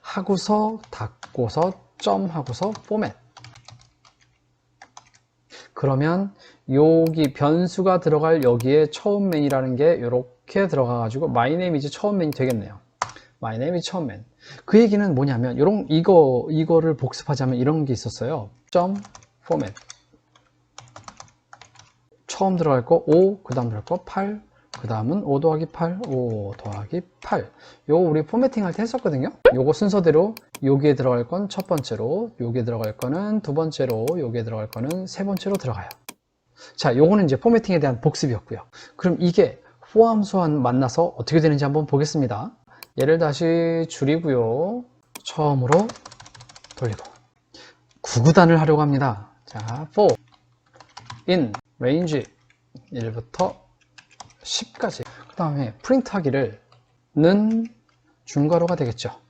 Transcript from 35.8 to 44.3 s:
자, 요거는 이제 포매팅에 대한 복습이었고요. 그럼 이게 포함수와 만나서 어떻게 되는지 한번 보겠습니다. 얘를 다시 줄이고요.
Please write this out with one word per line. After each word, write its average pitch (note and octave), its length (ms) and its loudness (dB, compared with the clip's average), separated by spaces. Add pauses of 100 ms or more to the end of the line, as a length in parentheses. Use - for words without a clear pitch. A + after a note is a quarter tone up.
자, B2+ 200 0
요거는 F3+ 300 6
이제 C3+ 140 2
포매팅에 A3 400 2
대한 C3 220 0
복습이었고요. B2+ 640 -2 (300)
그럼 F3 240 0
이게 F3 420 2 (300)
포함수와 G#3 580 2
만나서 C3 680 0
어떻게 D#3 220 2
되는지 D3 240 2
한번 C#3+ 220 0
보겠습니다. C#3+ 680 -2 (460)
얘를 D3 200 4
다시 E3 720 0
줄이고요. D3 960 -2 (380)